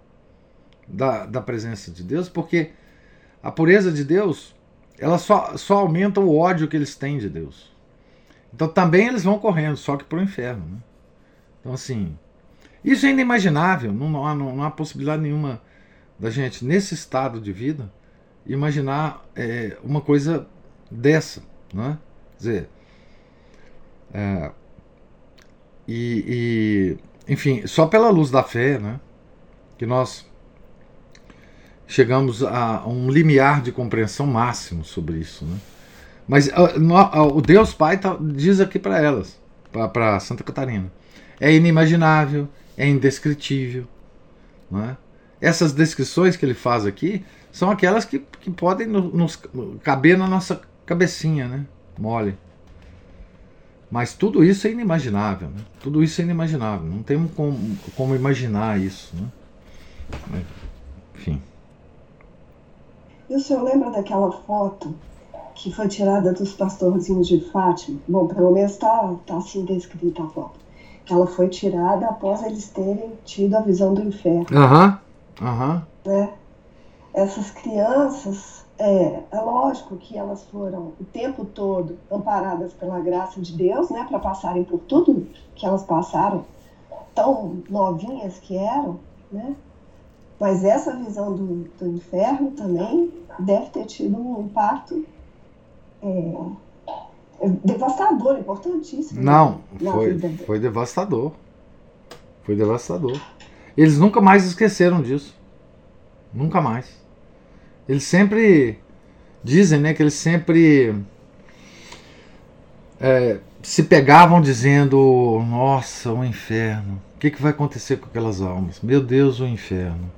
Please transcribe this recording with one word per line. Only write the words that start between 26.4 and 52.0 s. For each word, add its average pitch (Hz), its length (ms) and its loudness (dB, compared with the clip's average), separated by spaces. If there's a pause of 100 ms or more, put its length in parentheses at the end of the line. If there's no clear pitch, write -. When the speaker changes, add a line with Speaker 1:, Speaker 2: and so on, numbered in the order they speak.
Speaker 1:
e, - 60 -4
enfim, 135 340 0
só 160 200 2
pela 220 220 6
luz 156 220 4
da 131 120 4
fé, 127 360 -2
né, 110 200 -8 (800)
que 117 80 -8
nós 127 400 -4 (1600)
chegamos 127 560 0
a 113 440 -4
um 123 220 -4
limiar 143 520 4
de 120 100 -6
compreensão 113 540 -4
máximo 113 580 -2
sobre 80 340 -8
isso, 78 280 -12
né? 87 120 -8 (720)
Mas, 143 260 4
ah, 175 260 4
no, 170 180 6
ah, 156 260 6
o 147 180 2
Deus 185 320 6
Pai 160 260 2
tá, 190 200 -4
diz 151 400 2
aqui 190 200 0
pra 190 200 0
elas, 143 400 0 (320)
pra, 110 160 -4
pra 107 320 0
Santa 113 240 -8
Catarina: 113 480 -6 (480)
é 151 140 6
inimaginável, 160 920 4 (280)
é 139 120 -2
indescritível, 135 1000 0 (840)
não 98 100 -4
é? 131 160 -8 (420)
Essas 156 340 2
descrições 160 600 2
que - 80 -6
ele 127 120 0
faz 120 300 -2
aqui 160 380 -4 (280)
são 180 180 -2
aquelas 202 340 2
que, 135 160 -8
que - 300 -16
podem 185 380 -2
no, 202 140 0 (100)
nos 165 280 -2 (440)
caber 147 340 4
na 185 100 0
nossa 185 320 -4 (260)
cabecinha, 160 640 -2
né? 139 180 -8 (340)
Mole. 107 360 -4 (1600)